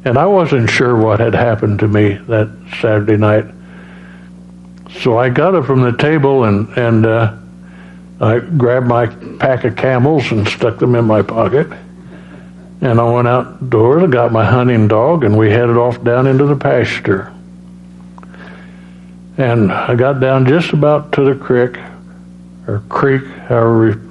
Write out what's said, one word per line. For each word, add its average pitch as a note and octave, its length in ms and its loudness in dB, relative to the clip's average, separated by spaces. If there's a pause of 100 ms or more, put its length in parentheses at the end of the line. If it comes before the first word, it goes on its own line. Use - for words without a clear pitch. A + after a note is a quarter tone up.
And B2+ 140 0
I C#3+ 80 2
wasn't D#3+ 440 2
sure B2 260 0
what A2 240 2
had A#2 160 0
happened A2 440 0
to G#2+ 80 0
me G#2 260 2 (140)
that A2 220 -2 (300)
Saturday G#2+ 380 0
night. G#2+ 280 2 (1600)
So A#2+ 160 0
I B2+ 120 2
got D3 260 0
up D#3 100 0
from C3 160 0
the B2 160 2
table C#3 480 2
and, G#2+ 220 0 (100)
and, A#2 280 2
uh, A2+ 320 0 (840)
I A2+ 180 2
grabbed B2+ 460 0
my A#2+ 220 0 (320)
pack C3 240 0
of A2 120 -2
Camels C3 560 0
and G#2+ 160 -2
stuck A2 300 -2
them C3 160 0
in A#2 120 2
my G#2+ 180 2
pocket. A#2 440 -2 (1120)
And A#2 180 0
I A#2 40 2
went A#2+ 240 0
outdoors, B2 760 0
I F#3 40 2
got A#2+ 240 2
my A2 140 2
hunting A#2+ 420 2
dog, B2+ 360 2
and G#2+ 140 0
we G#2+ 120 4
headed A#2 280 2
off A#2+ 260 0
down A#2+ 240 2
into C3+ 180 2
the C#3+ 100 2
pasture. A#2+ 760 -2 (2000)
And A#2 340 2
I - 240 -2
got C3 240 0
down C3 260 2
just D#3+ 280 0
about D3 400 0
to C#3+ 100 0
the C3+ 120 2
crick, B2 440 -2 (880)
or A2 220 -6
creek, C3+ 340 0
however A2+ 680 0
you G#2+ 220 -6